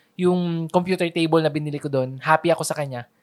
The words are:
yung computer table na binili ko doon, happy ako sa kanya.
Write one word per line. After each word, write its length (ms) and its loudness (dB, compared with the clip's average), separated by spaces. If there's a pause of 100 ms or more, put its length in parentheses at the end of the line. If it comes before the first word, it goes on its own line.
(140)
yung 520 0
computer 400 0
table 340 2
na 120 0
binili 240 -4
ko 100 -8
doon, 320 -2
happy 300 2
ako 160 2
sa 80 -4
kanya. 320 -6 (180)